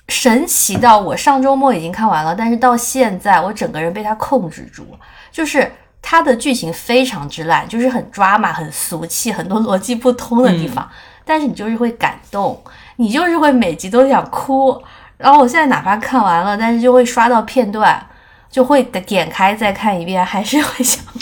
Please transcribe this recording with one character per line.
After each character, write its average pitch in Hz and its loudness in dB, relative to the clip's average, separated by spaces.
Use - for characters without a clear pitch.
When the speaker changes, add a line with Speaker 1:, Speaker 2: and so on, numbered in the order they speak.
Speaker 1:
神 254 2
奇 - -2
到 226 6
我 202 -4
上 269 2
周 269 2
末 269 2
已 170 -2
经 165 -8
看 214 -4
完 160 0
了， 170 -2
但 226 -2
是 233 0
到 247 4
现 233 -2
在 185 2
我 294 -2
整 175 -8
个 156 -8
人 165 -2
被 214 -8
它 214 -4
控 214 -2
制 - -16
住 - -20
了。 - -20
就 320 -6
是 294 0
它 330 2
的 285 2
剧 254 -2
情 170 -4
非 254 0
常 156 -8
之 156 -12
烂， 160 0
就 220 -6
是 247 0
很 240 -4
抓 202 2
马、 190 -2
很 156 -8
俗 160 -8
气、 - -6
很 180 -8
多 220 -2
逻 202 0
辑 240 -4
不 247 2
通 240 0
的 190 4
地 160 -2
方。 127 -8
Speaker 2:
嗯。 - -20
Speaker 1:
但 311 0
是 302 -2
你 196 -4
就 208 -8
是 226 -4
会 240 0
感 - -4
动， 190 -4
你 226 0
就 302 0
是 339 0
会 294 4
每 202 2
集 185 -10
都 247 4
想 214 2
哭。 269 0
然 277 4
后 294 8
我 254 4
现 269 -2
在 311 2
哪 165 0
怕 190 0
看 233 -2
完 175 2
了， 208 -2
但 226 0
是 226 0
就 247 4
会 247 6
刷 240 2
到 226 2
片 214 -2
段， 202 0
就 262 0
会 262 4
点 185 -4
开 196 0
再 214 0
看 196 -2
一 170 -8
遍， 185 -2
还 196 -4
是 285 0
会 - -4
想 - -2